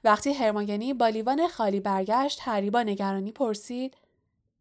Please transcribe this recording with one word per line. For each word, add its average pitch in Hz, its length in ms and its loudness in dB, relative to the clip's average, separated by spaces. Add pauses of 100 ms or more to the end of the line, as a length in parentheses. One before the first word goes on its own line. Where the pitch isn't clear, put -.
وقتی 220 280 4
هرماینی 214 600 0
با 233 140 4
لیوان 254 400 0
خالی 202 320 0
برگشت، 208 640 0
هری 208 280 -2
با 240 120 2
نگرانی 196 500 -2
پرسید: 247 640 -4 (640)